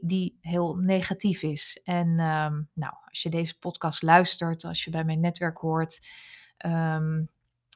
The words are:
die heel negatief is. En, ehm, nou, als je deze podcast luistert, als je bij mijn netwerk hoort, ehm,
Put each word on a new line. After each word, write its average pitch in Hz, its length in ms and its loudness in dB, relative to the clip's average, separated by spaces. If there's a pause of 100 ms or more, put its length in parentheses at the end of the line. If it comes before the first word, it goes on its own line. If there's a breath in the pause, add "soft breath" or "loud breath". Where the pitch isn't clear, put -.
die 180 360 -2
heel 170 340 -2
negatief 185 640 0
is. 151 420 -4
En, 170 360 2
ehm, 156 420 0 (120)
nou, 147 200 -6 (160)
als - 140 -10
je 170 60 -2
deze 165 300 -2
podcast 170 420 -6
luistert, 165 640 4
als 165 200 -6
je 165 80 -8
bij 160 120 -2
mijn 160 160 0
netwerk 170 380 0
hoort, 160 500 -2 (500 loud breath)
ehm, 160 640 0 (520)